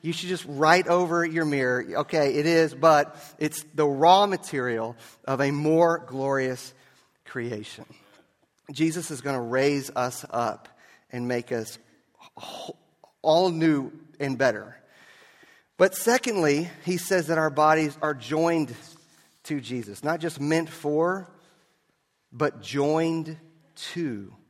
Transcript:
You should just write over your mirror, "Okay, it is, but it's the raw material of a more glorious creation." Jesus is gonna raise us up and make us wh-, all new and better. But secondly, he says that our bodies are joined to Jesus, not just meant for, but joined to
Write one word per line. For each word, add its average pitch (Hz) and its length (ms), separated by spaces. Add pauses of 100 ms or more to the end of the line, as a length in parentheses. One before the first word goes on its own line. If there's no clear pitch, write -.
You 165 100
should 170 160
just 180 180
write 156 400
over 170 380
your 160 200
mirror, 131 400 (120)
"Okay, 143 380
it 147 120
is, 165 280
but 147 420 (240)
it's 151 240 (100)
the 151 140
raw 175 400
material 123 680 (300)
of 135 160
a 139 100
more 160 560
glorious 131 680 (520)
creation." 117 600 (840)
Jesus 160 400
is 135 120
gonna 135 200
raise 131 540
us 123 340
up 117 380 (420)
and 123 160
make 120 240
us 113 260 (600)
wh-, - 320 (500)
all 175 300
new 156 400 (300)
and 135 180
better. 107 380 (1000)
But 190 200
secondly, 175 760 (140)
he 180 140
says 180 280
that 160 120
our 156 120
bodies 156 500
are 151 140
joined 151 600 (680)
to 147 160
Jesus, 110 420
not 160 180
just 156 200
meant 160 280
for, 165 600 (1040)
but 127 280
joined 156 760 (560)
to 110 400 (180)